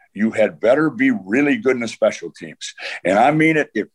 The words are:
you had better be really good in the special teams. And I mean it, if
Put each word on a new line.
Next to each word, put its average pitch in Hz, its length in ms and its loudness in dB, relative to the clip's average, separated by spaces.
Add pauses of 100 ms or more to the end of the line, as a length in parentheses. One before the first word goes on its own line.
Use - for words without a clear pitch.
(120)
you 104 180 -2
had 98 300 -2
better 143 300 2
be 131 200 0
really 120 460 0
good 127 180 0
in 123 60 -6
the 117 80 -6
special 101 420 -2
teams. - 440 -16 (300)
And 95 140 2
I 127 140 4
mean 156 240 2
it, 147 180 -2
if 104 200 -4